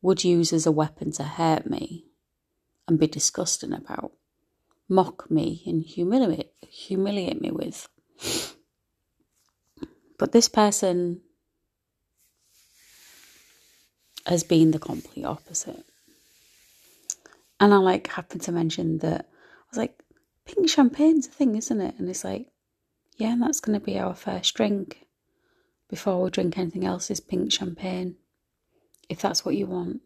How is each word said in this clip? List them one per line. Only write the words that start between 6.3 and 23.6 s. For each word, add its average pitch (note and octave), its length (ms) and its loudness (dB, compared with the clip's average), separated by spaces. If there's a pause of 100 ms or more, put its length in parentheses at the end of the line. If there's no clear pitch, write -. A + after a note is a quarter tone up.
humiliate G3 720 -4
me - 100 -4
with. - 380 -8 (2250)
But - 140 -2
this A#3 160 6
person F3+ 720 2 (3000)
has E3+ 180 0
been D#3+ 260 6
the D#3 80 0
complete - 460 -10
opposite. - 600 -10 (1700)
And G3+ 140 8
I, G3+ 60 8
like, F#3 300 2
happened - 340 -10
to F3 100 -6
mention E3 460 -2
that, D#3+ 300 -4
I - 420 -20
was A#3 80 -8
like, A#3 240 -6 (420)
"Pink F4+ 240 0
champagne's D4 580 4
a - 40 -20
thing, B3+ 260 2
isn't A3 240 -2
it?" - 180 -4
And F#3 100 -4
it's F#3 160 -8
like, G3 280 -8 (640)
"Yeah, A3 160 0
and A#3+ 100 2
that's D4 180 0